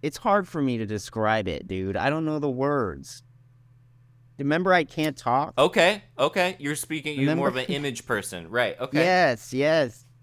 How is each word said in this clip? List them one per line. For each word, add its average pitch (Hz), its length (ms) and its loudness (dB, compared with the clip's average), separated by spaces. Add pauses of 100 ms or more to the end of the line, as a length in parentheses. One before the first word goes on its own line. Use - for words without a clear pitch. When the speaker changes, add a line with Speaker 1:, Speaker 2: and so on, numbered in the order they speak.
Speaker 1:
it's 147 140 -4
hard 202 320 2
for 160 120 -4
me 131 180 0
to 110 80 -2
describe 107 600 0
it, 80 220 -6
dude. 95 280 -2
I 117 140 2
don't 160 140 -2
know 151 160 -2
the 143 100 -2
words. 123 720 -4 (1160)
Remember, 160 360 2
I 175 80 6
can't 156 340 -2
talk? 131 400 0
Speaker 2:
Okay, 180 460 4 (160)
okay. 180 400 2
You're 143 160 -4
speaking, 147 460 -6
you're 147 160 2
more 170 120 0
of 123 60 -2
Speaker 1:
Remember? 127 180 -4
Speaker 2:
an 143 40 -2
image 139 280 -6
person. 92 460 -4
Right, 113 300 0
okay. 135 180 -2
Speaker 1:
Yes, 165 560 2
yes. 143 520 0 (160)